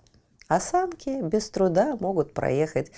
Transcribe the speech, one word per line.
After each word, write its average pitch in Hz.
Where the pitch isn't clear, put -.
А 170
самки 339
без 214
труда 196
могут 180
проехать 135